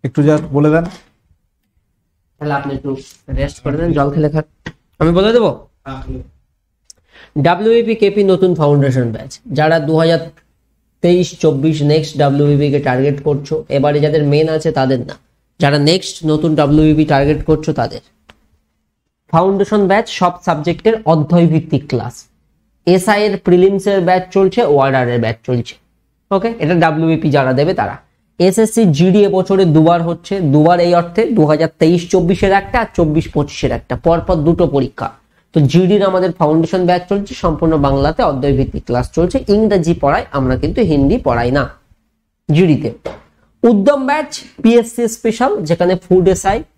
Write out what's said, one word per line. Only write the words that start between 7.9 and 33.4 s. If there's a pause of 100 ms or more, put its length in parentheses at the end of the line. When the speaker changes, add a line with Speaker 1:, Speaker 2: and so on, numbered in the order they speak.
Speaker 2:
কেপি
নতুন
ফাউন্ডেশন
ব্যাচ, (120)
যারা
দুহাজার (680)
তেইশ
চব্বিশ
নেক্সট
ডাব্লিউবিপি
কে
টার্গেট
করছো,
এবারে
যাদের
মেইন
আছে
তাদের
না, (440)
যারা
নেক্সট
নতুন
ডাব্লিউবিপি
টার্গেট
করছো
তাদের। (1300)
ফাউন্ডেশন
ব্যাচ
সব (100)
সাবজেক্টের (120)
অধ্যায়
ভিত্তিক
ক্লাস। (600)
এসআই
এর
প্রিলিমস
এর
ব্যাচ
চলছে,
ওআরআর
এর
ব্যাচ
চলছে। (560)
ওকে,
এটা
ডাব্লিউবিপি
যারা
দেবে
তারা। (420)
এসএসসি
জিডি
এবছরে
দুবার
হচ্ছে,
দুবার
এই
অর্থে
দুহাজার (100)
তেইশ
চব্বিশের
একটা
আর
চব্বিশ
পঁচিশের